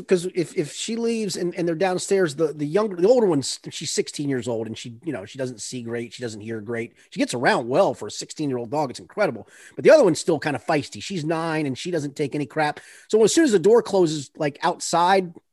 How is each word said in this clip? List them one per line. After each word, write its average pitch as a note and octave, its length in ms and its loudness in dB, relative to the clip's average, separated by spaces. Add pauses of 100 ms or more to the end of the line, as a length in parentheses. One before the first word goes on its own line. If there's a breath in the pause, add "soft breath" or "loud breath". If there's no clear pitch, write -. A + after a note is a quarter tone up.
'cause F3+ 260 2
if, D#3+ 240 -4
if D3 160 -2
she - 220 -6
leaves A3+ 420 -2
and, F3 200 -4
and E3+ 100 -2
they're E3+ 80 0
downstairs, F#3 600 0
the, D#3 160 0
the D3 140 -4
younger, G3 300 0
the F3 120 4
older B3 180 6
one's, C#3+ 320 0 (120)
she's - 200 -8
sixteen D3+ 380 -4
years B2 180 -2
old A2+ 200 -4
and A2+ 120 -10
she, A#2+ 240 -14
you E3 100 -8
know, G2+ 120 -8
she B2+ 140 -16
doesn't B2+ 220 -6
see B2+ 220 -10
great. A#2 300 -8
She A#2+ 100 -14
doesn't G#2+ 200 -10
hear A2+ 180 -8
great. A#2 320 -8 (180 soft breath)
She - 80 -12
gets C4 160 -2
around C#3 320 2
well C#3+ 280 2
for G#2+ 120 -12
a G#2+ 60 -12
sixteen-year-old B2+ 580 -6
dog. C#3+ 200 -2
It's G#2 100 -14
incredible. B2 480 -4 (260 loud breath)
But C3+ 100 -4
the G#3 60 8
other D4+ 140 10
one's E3 160 2
still D#3+ 180 0
kinda C#3 220 -4
feisty. C#3+ 420 -2
She's F3 220 -6
nine D#3+ 420 -2
and B2+ 100 -4
she - 140 -8
doesn't D3 240 -4
take D3 220 -4
any D3 100 -4
crap. D3+ 320 -2 (300 loud breath)
So A3 160 4
as F#3+ 100 4
soon E4 100 6
as B3 80 4
the G3 60 8
door G#3+ 240 6
closes, D#3 540 0
like, D3 260 -4
outside, F3 720 2 (180)